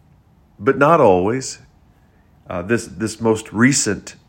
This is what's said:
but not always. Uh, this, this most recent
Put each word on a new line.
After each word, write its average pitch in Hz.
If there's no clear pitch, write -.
but 127
not 151
always. 107
Uh, 90
this, 107
this 107
most 113
recent 110